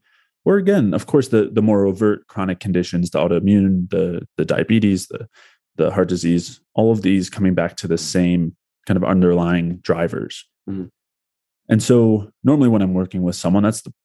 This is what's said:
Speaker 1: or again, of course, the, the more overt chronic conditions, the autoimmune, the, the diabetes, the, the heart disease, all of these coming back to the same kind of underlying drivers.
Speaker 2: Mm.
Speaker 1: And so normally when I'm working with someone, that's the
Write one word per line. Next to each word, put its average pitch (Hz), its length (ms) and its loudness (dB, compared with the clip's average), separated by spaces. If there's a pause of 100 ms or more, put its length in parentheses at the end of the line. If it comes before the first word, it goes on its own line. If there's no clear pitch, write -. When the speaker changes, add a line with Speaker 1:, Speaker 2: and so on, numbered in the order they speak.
(440)
Speaker 1:
or 196 140 2
again, 180 360 0
of - 120 -6
course, 131 220 0
the, 107 240 2
the 107 100 0
more 104 240 2
overt 98 420 0
chronic 92 320 -6
conditions, 90 500 -2
the - 80 -4
autoimmune, 92 720 2
the, 90 340 -4 (120)
the 78 80 -2
diabetes, 101 640 0
the, - 180 -14 (500)
the 80 140 0
heart 92 180 0
disease, 85 520 -2 (140)
all 113 180 2
of 110 100 -2
these 95 260 0
coming 92 260 -2
back 85 220 -2
to - 120 -8
the 85 100 0
same 87 560 -2 (320)
kind 98 100 0
of 90 60 -2
underlying 87 760 2
drivers. - 680 -6 (240)
Speaker 2:
Mm. 95 180 -10 (800)
Speaker 1:
And 113 140 2
so 110 480 2 (140)
normally 139 240 4
when 110 140 4
I'm 92 120 0
working 92 280 -4
with 90 120 -2
someone, 98 300 0
that's 110 180 -2
the - 100 -18 (120)